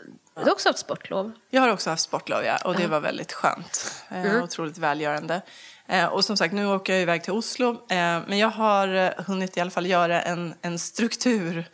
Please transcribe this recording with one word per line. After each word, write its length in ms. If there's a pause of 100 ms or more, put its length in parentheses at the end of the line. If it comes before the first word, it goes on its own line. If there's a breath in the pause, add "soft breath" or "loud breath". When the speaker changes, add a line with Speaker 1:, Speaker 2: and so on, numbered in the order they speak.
(360)
Speaker 1:
Du 60
har 100
också 180
haft 100
sportlov. 520 (180)
Speaker 2:
Jag 120
har 80
också 200
haft 140
sportlov, 400
ja. 140
Och 180
det 80
Speaker 1:
Ja. 60
Speaker 2:
var 100
väldigt 340
skönt. 760
Eh, 160
Speaker 1:
Mm. 180
Speaker 2:
otroligt 340
välgörande. 640 (460 loud breath)
Eh, 180
och 200
som 120
sagt, 160
nu 140
åker 260
jag 80
iväg 220
till 100
Oslo. 380
Eh, 60 (500)
men 100
jag 120
har, 380
eh, 240 (140)
hunnit 320
i 40
alla 100
fall 140
göra 360
en, 400
en 180
struktur, 960